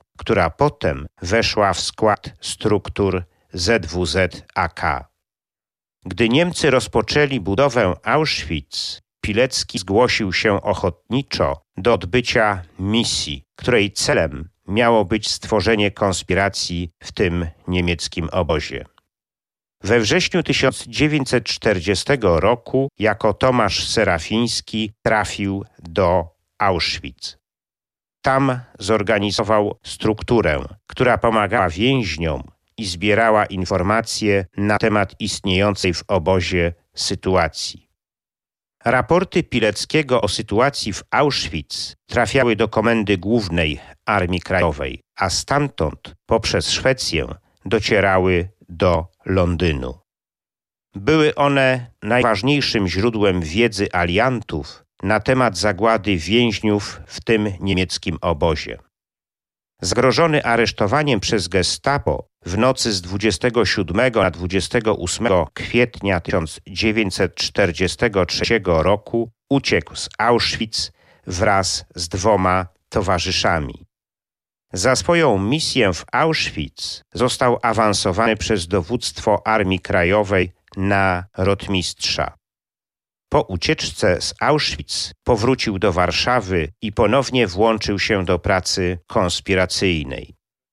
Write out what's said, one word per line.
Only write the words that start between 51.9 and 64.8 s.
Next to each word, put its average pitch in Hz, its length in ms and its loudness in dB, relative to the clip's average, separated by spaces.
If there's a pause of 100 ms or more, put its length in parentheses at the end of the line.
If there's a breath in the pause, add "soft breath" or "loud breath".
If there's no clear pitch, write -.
najważniejszym 117 840 2
źródłem 98 540 2
wiedzy 101 500 0
aliantów 90 920 -2 (200)
na 107 160 2
temat 127 380 2
zagłady 104 600 0
więźniów 104 920 0
w - 160 -14
tym 107 360 0
niemieckim 92 640 -2
obozie. 78 580 -2 (1000)
Zagrożony 135 640 2
aresztowaniem 117 720 2
przez - 280 -2
Gestapo 92 800 -2 (180)
w 85 120 -4
nocy 120 360 2
z 95 80 -4
dwudziestego 104 640 0
siódmego 104 580 0
na 92 80 2
dwudziestego 98 640 -2